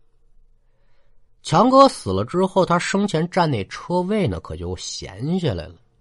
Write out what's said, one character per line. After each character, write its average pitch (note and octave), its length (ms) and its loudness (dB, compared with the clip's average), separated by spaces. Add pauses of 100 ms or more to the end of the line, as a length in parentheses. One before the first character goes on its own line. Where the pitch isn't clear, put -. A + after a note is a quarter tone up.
(1400)
强 G#3 260 4
哥 C4+ 200 8
死 - 240 -4
了 G2 120 0
之 F3+ 220 -2
后， F#3 180 2
他 F3 140 0
生 G3+ 300 -2
前 E3 200 -2
占 E3+ 220 0
那 G#2 140 -2
车 - 380 -6
位 F#3+ 260 -2
呢， E2+ 100 -4
可 - 180 -12
就 F2 200 -8
闲 C#3 640 -6
下 C#3+ 120 -2
来 D#2+ 140 -6
了， F2 80 -20 (260)